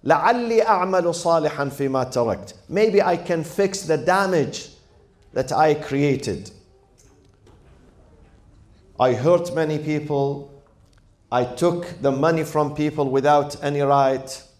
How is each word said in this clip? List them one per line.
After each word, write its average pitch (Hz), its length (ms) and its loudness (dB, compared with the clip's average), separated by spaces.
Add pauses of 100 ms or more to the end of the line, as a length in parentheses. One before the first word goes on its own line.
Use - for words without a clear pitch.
لعلي 226 580 2
أعمل 185 520 2
صالحا 151 540 0
فيما 131 360 -2
تركت. 117 500 -2 (160)
Maybe 202 320 2
I 175 140 2
can 165 280 -4
fix 196 380 -2
the 156 160 0
damage 180 720 0 (640)
that 131 180 -2
I 147 220 4
created." 143 760 -2 (2500)
I 127 140 4
hurt 170 420 0
many 156 240 -2
people. 147 800 -4 (720)
I 123 140 2
took 175 560 -4
the 139 100 2
money 156 320 0
from 151 320 -2
people 151 360 -2
without 147 520 2
any 143 180 -2
right. 135 640 0 (180)